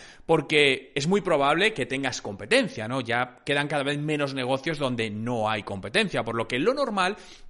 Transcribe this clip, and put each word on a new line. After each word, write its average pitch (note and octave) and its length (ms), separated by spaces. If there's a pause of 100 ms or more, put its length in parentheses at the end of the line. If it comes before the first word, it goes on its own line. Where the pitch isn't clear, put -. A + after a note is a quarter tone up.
(280)
porque D3 680
es C#3+ 140
muy G3+ 140
probable E3+ 520
que C3 140
tengas C3 340
competencia, A#2 640
¿no? C3 140
Ya A#2+ 420
quedan C#3+ 240
cada D3 140
vez C#3 160
menos D3 380
negocios C3+ 420
donde B2 320
no A2 400
hay G#2+ 140
competencia, A2+ 600
por A2+ 120
lo A2+ 120
que B2 120
lo A3 160
normal G#3 420 (320)